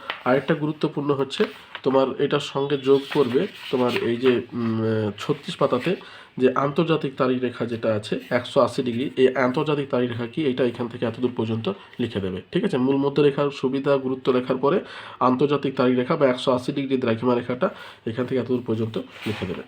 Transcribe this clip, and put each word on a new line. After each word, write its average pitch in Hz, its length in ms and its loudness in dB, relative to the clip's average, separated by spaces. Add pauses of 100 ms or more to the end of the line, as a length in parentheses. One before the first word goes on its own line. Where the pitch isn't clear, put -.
(240)
আর 127 120 4
একটা 143 180 0
গুরুত্বপূর্ণ 151 600 -2
হচ্ছে 135 300 -2 (380)
তোমার 135 240 4 (120)
এটার 143 220 0
সঙ্গে 143 380 -2
যোগ 135 220 4 (140)
করবে 139 320 2 (240)
তোমার 123 220 2 (100)
এই 117 140 0
যে, 127 160 4 (200)
উম, 113 280 -2
আহ, 110 380 0
ছত্রিশ - 380 -6
পাতাতে 143 400 2 (420)
যে 127 160 4
আন্তর্জাতিক 147 640 0
তারিখ 127 260 2
রেখা 120 240 -2
যেটা 113 280 0
আছে - 260 -4 (100)
একশো 127 300 0
আশি 120 220 2
ডিগ্রি, 123 340 -2
এই 131 180 6
আন্তর্জাতিক 139 560 0
তারিখ 123 200 0
রেখা 117 160 -4
কি 117 180 -6
এটা 131 200 2
এখান 120 240 -2
থেকে 120 180 -4
এতদূর 120 300 -2
পর্যন্ত 113 360 -2 (280)
লিখে 113 200 -2
দেবে। 92 220 -4 (100)
ঠিক 190 120 0
আছে, 170 140 0
মূল 131 180 2
মধ্যরেখার 143 540 2
সুবিধা 139 460 0
গুরুত্ব 131 360 0
লেখার 127 240 0
পরে 143 220 2 (420)
আন্তর্জাতিক 139 560 2
তারিখ 127 220 4
রেখা 127 180 0
বা 143 100 4
একশো 127 260 2
আশি 123 200 0
ডিগ্রি 135 240 -2
দ্রাঘিমা 123 380 2
রেখাটা 123 360 -2 (360)
এখান 117 200 -2
থেকে 131 140 -2
এতদূর 120 260 -2
পর্যন্ত 110 320 -2 (280)
লিখে 107 200 -4
দেবে। - 220 -6